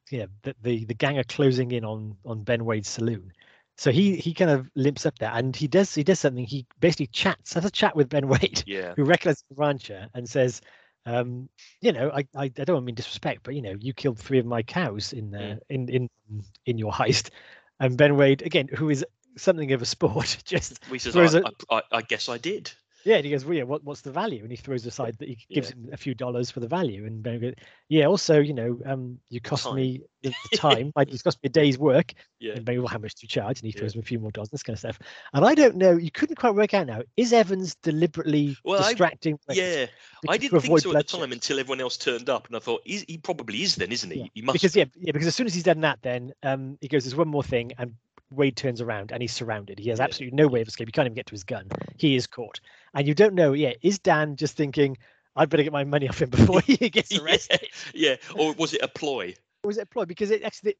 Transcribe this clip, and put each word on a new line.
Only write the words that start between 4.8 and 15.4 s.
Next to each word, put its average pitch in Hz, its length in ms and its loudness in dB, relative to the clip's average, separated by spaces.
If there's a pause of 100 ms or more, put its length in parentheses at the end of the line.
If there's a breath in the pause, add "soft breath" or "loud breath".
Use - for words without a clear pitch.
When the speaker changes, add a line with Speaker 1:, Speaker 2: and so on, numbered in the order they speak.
Speaker 1:
up 156 140 -2
there 110 140 -4
and 127 220 -2
he 151 120 -2
does, 185 280 2
he 151 80 0
does 185 160 4
something. 127 260 0
He 131 200 -8 (160)
basically 160 260 2
chats, - 460 -4
has 170 120 -2
a 202 60 0
chat - 240 2
with 139 140 4
Ben 139 180 0
Wade, - 380 2
Speaker 2:
Yeah. 92 320 -8
Speaker 1:
who 147 80 2
recognizes 165 440 2
the 135 60 -20
rancher 127 600 -4
and 123 120 -8
says, 127 320 0 (460 soft breath)
um, 123 420 -4 (340 soft breath)
you 233 120 4
know, 143 200 0
"I, 143 120 -2 (100)
I, 139 100 -4
I 135 40 -4
don't 143 340 -2
mean 123 120 -6
disrespect, - 480 -6
but, 131 120 -10
you 143 60 -6
know, 98 180 -8
you 123 140 -6
killed 117 260 -4
three 135 200 2
of 117 60 0
my 120 180 -2
cows 117 500 -4
in, 107 200 -10
uh, 101 60 -10
Speaker 2:
Mm. 107 200 -8 (100)